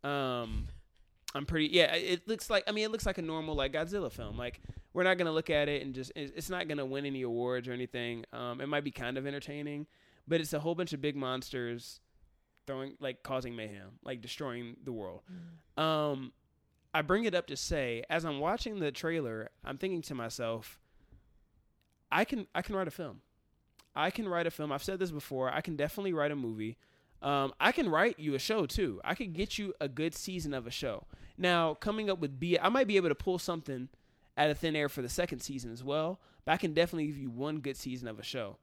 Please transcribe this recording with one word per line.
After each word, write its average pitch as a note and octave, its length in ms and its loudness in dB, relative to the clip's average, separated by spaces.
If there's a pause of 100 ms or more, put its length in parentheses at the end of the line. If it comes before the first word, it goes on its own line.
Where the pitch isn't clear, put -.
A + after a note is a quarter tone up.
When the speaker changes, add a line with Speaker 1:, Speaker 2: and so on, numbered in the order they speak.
Speaker 1:
Um, C3 640 0 (640)
I'm C#3 120 -2
pretty, D#3 260 4
yeah, E3 240 8
it F3 320 0
looks A3 200 -2
like, G3+ 200 4
I G#3+ 40 -2
mean, G#3+ 120 0
it G#3+ 80 -2
looks A3 140 -2
like F#3+ 120 0
a F3 40 -4
normal, D#3+ 340 -2
like, C#3 160 0
Godzilla E3 400 -2
film. A2 260 -8
Like, B2 220 -6 (320)
we're F3+ 100 2
not F#3 160 6
gonna E3 140 4
look D#3+ 180 2
at D3 180 6
it C#3 140 0
and C3+ 100 -6
just, B2+ 220 -8
it's, D3 220 -6
it's E3 140 -6
not F3 180 -2
gonna D3 180 0
win C3+ 200 -2
any C3+ 160 -2
awards B2 440 0
or B2+ 60 -4
anything. B2 600 -4
Um, A#2+ 280 -6
it C#3 80 -4
might D3 160 0
be C#3+ 80 -4
kind C3 260 -4
of C3+ 80 -4
entertaining, D3 600 -6 (400)
but E3 120 4
it's D#3 120 -4
a D3 80 0
whole E3 160 0
bunch E3+ 160 -2
of C#3 80 -4
big C#3 160 0
monsters B2+ 840 -4 (680)
throwing, C3+ 340 -6
like, C3 240 -6
causing B2 320 -2
mayhem, G#2 480 -10
like, B2+ 160 -6
destroying A#2+ 640 -6
the C3 80 -4
world. G2 300 -6 (540)
Speaker 2:
Mm. D3+ 60 2
Speaker 1:
Um, D3+ 500 0 (640)
I D#3 80 4
bring F#3 220 4
it G3+ 100 2
up E3+ 140 2
to C#3+ 80 -4
say, B2 520 0
as E3 160 2
I'm D3 140 0
watching G3+ 400 0
the D3+ 140 0
trailer, B2+ 580 -2 (140)
I'm C3+ 140 -6
thinking F#3 240 0
to D3+ 120 -8
myself, A2+ 640 -4 (1300)
I F3+ 120 4
can, A3 300 -2
I F3 80 0
can G#3 140 -4
write F#3 120 0
a C#3 40 -8
film. D3 280 -10 (760)
I D#3 140 4
can G#3+ 180 -4
write E3+ 180 2
a E3 60 0
film. D3+ 200 -4
I've C#3 120 -4
said F#3+ 160 -2
this F3+ 100 0
before. C3 420 -2
I D#3 80 0
can D#3+ 160 -6
definitely F3 360 -2
write D3 180 2
a D3 60 -2
movie. A2 400 -4 (460)
Um, C#3 360 2
I G3+ 140 6
can C4 160 2
write F3 320 6
you D3+ 140 0
a C3+ 40 2
show, G#3 280 2
too. B2+ 380 0
I E3 120 0
could G3 160 -4
get F#3 260 -2
you G3+ 220 -2
a C#3+ 80 0
good D3+ 260 0
season D#3+ 400 -4
of B2 120 -4
a A#2+ 40 -8
show. A2+ 360 -4 (300)
Now, E3+ 380 6
coming G#3+ 340 0
up F#3 120 2
with C#3 180 -2
B, E3+ 220 4
I F#3 80 6
might B3+ 180 6
be G#3 100 4
able F3 120 6
to C#3+ 60 4
pull F3+ 260 0
something C#3 480 -4 (480)
out D3+ 140 6
of C#3+ 80 0
thin D#3+ 180 2
air D3 120 4
for C3+ 140 -4
the B2 60 -2
second E3 320 -2
season B2 320 -6
as A#2+ 100 -10
well, D#3 380 0 (240)
but D3+ 80 4
I D#3+ 60 8
can D#3+ 160 0
definitely E3 320 4
give D3 120 -4
you C3+ 120 -4
one C#3+ 280 -2
good C3+ 180 -4
season B2 320 -6
of G#2+ 120 -8
a - 20 -12
show. A2 400 -6